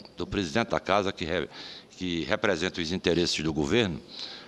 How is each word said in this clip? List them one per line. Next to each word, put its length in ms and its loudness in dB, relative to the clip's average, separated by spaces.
do 120 -4
presidente 420 0
da 100 2
casa, 320 2
que 140 -6
re-, 240 0
que 280 -2
representa 540 0
os 120 0
interesses 520 2
do 100 0
governo, 460 2